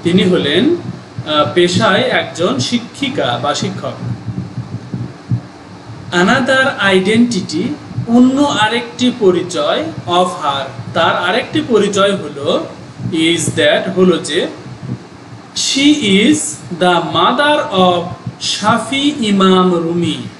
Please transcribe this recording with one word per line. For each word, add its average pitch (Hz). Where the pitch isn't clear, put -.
তিনি 170
হলেন, 175
আহ, -
পেশায় 190
একজন 196
শিক্ষিকা 143
বা 147
শিক্ষক। -
Another 254
identity, 214
অন্য 254
আরেকটি 240
পরিচয়, 180
of 175
her, 139
তার 170
আরেকটি 254
পরিচয় 196
হলো, 147
is 160
that, 151
হলো 185
যে, -
she -
is 302
the 180
mother 277
of 175
শাফি 240
ইমাম 190
রুমি 165